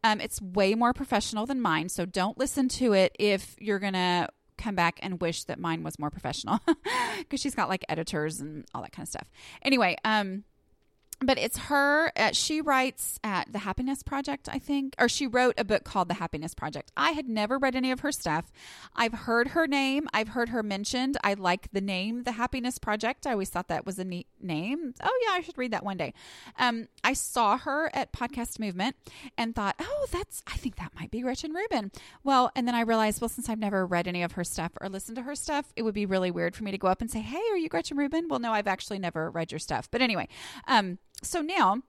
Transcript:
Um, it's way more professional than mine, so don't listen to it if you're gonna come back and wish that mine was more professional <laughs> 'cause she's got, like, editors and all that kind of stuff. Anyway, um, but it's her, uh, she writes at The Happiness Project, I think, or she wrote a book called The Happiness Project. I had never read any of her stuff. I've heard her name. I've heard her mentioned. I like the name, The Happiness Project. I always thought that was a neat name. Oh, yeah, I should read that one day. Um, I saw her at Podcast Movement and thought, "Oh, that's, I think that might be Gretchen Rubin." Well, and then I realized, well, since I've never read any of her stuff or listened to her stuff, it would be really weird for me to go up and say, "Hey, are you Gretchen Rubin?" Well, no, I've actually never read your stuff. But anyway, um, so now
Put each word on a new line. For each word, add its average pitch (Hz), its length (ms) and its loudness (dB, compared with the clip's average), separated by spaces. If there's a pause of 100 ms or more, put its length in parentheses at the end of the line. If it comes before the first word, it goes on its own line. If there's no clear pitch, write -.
Um, 214 200 4
it's - 180 -6
way 190 340 4
more 240 200 4
professional 220 500 0
than 262 160 -2
mine, 170 300 4
so 175 160 -2
don't 190 320 0
listen 262 300 2
to 240 260 4
it 190 240 6
if 196 400 2
you're 202 220 -2
gonna 180 500 2 (260)
come 202 200 -4
back 170 260 2
and 185 180 -4
wish 170 240 -2
that - 140 -8
mine 165 240 -2
was 156 160 -8
more 147 120 -2
professional - 500 -2 (320)
<laughs> 427 360 -2
'cause 277 120 -2
she's 285 140 -2
got, 175 140 0
like, 185 220 -2
editors 160 500 -2
and 151 320 -10
all - 80 -8
that - 120 -12
kind - 120 -12
of - 60 -12
stuff. - 180 -10 (320)
Anyway, 233 420 4
um, 208 420 0 (760)
but 262 180 6
it's - 180 0
her, 294 580 4
uh, 220 180 4
she - 280 0
writes 269 640 0
at 190 260 -2
The 233 100 -4
Happiness 254 420 -2
Project, 277 500 -6
I 269 60 -4
think, 277 400 -2
or - 100 6
she 285 180 0
wrote 247 300 4
a - 80 0
book 202 180 2
called 180 260 0
The 185 60 0
Happiness 165 400 -6
Project. - 400 -8
I 302 180 2
had 294 140 -4
never 220 300 0
read 262 180 2
any 262 160 0
of 254 100 -2
her 294 120 -2
stuff. 160 400 -2 (420)
I've 233 200 2
heard 233 340 2
her 330 180 2
name. 277 460 2
I've 220 160 0
heard 233 220 -2
her 233 120 -2
mentioned. 226 640 -2
I 202 80 4
like 190 400 0
the 196 80 0
name, 202 440 -2
The 247 80 -2
Happiness 240 440 -2
Project. 220 500 -2
I 269 60 0
always 196 160 0
thought 180 200 -4
that - 180 -2
was 190 120 -6
a 185 60 -4
neat 175 220 -6 (160)
name. 233 500 -4 (100)
Oh, 494 240 2
yeah, 403 60 2
I 359 80 0
should - 160 -12
read 254 140 -2
that 202 160 -2
one 196 100 -4
day. 156 160 -4 (460)
Um, 233 300 0 (140)
I 262 120 4
saw 226 420 4
her 302 380 0
at - 180 -2
Podcast - 460 -4
Movement 208 380 -2 (420)
and 226 160 -2
thought, 202 260 0
"Oh, 539 320 -2
that's, - 340 -6
I - 120 -6
think - 180 -4
that - 180 -10
might - 160 -8
be 240 120 -4
Gretchen 262 320 -4
Rubin." 339 380 -2 (320)
Well, 262 300 6
and 247 140 0
then 240 60 2
I 233 80 2
realized, 220 400 2
well, 233 80 -2
since - 180 -6
I've 220 100 -2
never 196 280 2
read 175 200 2
any 175 160 -2
of 170 100 -2
her 175 120 -2
stuff 175 280 -4 (100)
or 196 80 -6
listened 196 260 -8
to 254 60 -6
her 285 120 -8
stuff, 294 420 -4
it 233 60 -2
would 220 120 0
be 208 100 0
really 185 260 2
weird 175 240 0
for - 80 -10
me 196 100 -4
to 196 60 -4
go 190 100 2
up 185 120 2
and 226 100 -4
say, 226 100 -2
"Hey, 247 300 -4
are 403 60 2
you 320 140 0
Gretchen 339 260 -2
Rubin?" 311 320 0
Well, 269 100 0
no, 233 140 -2
I've 208 140 2
actually 196 320 -2
never 165 320 -2
read 165 200 -4
your 160 100 -6
stuff. - 300 -4
But 240 120 0
anyway, 202 260 0 (400)
um, 196 300 2 (240)
so - 180 -2
now 294 360 4 (120)